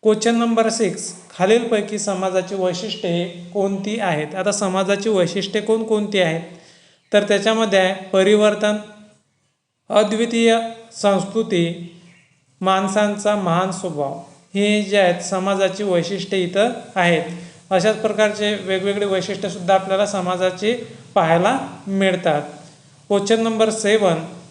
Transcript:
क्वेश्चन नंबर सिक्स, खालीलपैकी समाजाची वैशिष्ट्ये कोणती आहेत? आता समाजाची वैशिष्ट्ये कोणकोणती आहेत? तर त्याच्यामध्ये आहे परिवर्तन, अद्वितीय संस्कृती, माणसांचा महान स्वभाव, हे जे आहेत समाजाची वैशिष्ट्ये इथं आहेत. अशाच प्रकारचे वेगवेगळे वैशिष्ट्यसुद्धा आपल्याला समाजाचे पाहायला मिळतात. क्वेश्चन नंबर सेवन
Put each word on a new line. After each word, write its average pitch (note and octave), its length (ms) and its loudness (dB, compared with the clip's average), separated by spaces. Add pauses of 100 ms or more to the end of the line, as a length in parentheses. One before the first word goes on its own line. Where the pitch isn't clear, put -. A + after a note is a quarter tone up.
क्वेश्चन A3 320 2
नंबर A#3 340 2
सिक्स, G#3+ 440 -2 (240)
खालीलपैकी G#3+ 640 2
समाजाची F#3 560 -2
वैशिष्ट्ये F3+ 960 -4
कोणती G3 460 -2
आहेत? D#3 360 -2
आता F#3+ 160 -2
समाजाची G3 580 -2
वैशिष्ट्ये F#3+ 520 0
कोणकोणती G#3+ 580 0
आहेत? E3 220 0 (720)
तर G#3 100 6
त्याच्यामध्ये G#3 560 2
आहे F#3+ 300 0
परिवर्तन, G#3 640 4 (1120)
अद्वितीय A3+ 720 2 (340)
संस्कृती, F#3+ 960 -2 (720)
माणसांचा G3+ 760 0
महान F#3 360 0
स्वभाव, D3 480 -6 (360)
हे G#3 260 2
जे G3+ 180 2
आहेत F3 220 4
समाजाची F#3+ 600 -2
वैशिष्ट्ये F#3 600 -2
इथं G3 260 0 (260)
आहेत. F3 280 2 (460)
अशाच F#3+ 260 2
प्रकारचे G#3 600 0
वेगवेगळे F#3+ 500 -2
वैशिष्ट्यसुद्धा F#3+ 680 -2
आपल्याला G3 320 2
समाजाचे F#3 840 -2 (260)
पाहायला F3+ 460 4 (280)
मिळतात. F#3 540 0 (680)
क्वेश्चन G#3 360 2
नंबर A3 260 2
सेवन G#3 460 2 (360)